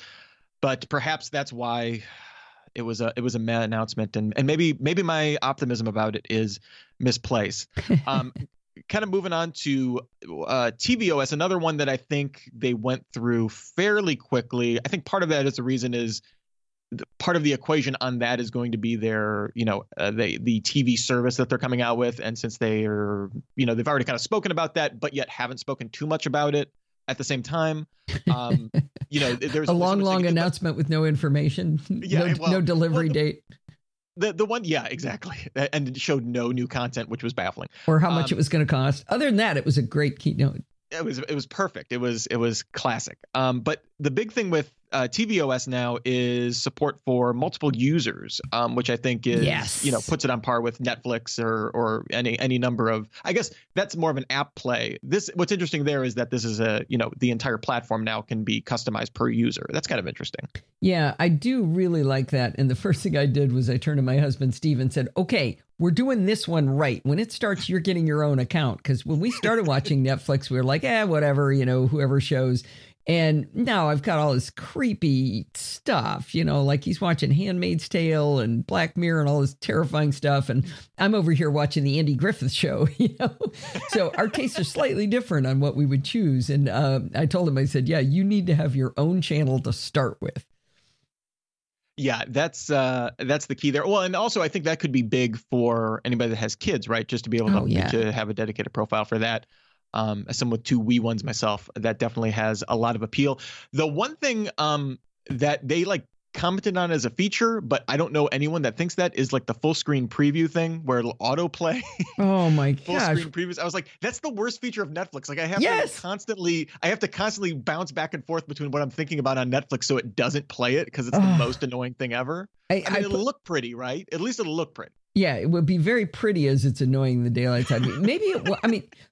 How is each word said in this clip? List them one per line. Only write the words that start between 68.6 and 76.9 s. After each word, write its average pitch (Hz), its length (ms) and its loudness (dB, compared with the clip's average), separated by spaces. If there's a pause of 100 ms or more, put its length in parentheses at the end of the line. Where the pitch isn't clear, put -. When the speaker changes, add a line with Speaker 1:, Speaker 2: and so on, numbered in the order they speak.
Speaker 2:
'Cause 131 220 0
when 151 140 0
we 226 120 0
started 220 360 2
watching 139 360 2
<laughs> - 20 2
Netflix, 135 440 0
we 127 80 -2
were 127 60 2
like, 139 200 0
"Eh, 233 200 2
whatever, 147 480 2
you 135 140 4
know, 127 220 4
whoever 139 340 2
shows." 127 420 2 (440)
And 156 460 4
now 220 360 2
I've 147 120 2
got 165 160 2
all 151 160 4
this 123 160 0
creepy 170 1040 0
stuff, - 800 -2
you 165 100 2
know, 143 200 2
like 139 200 2
he's - 160 -2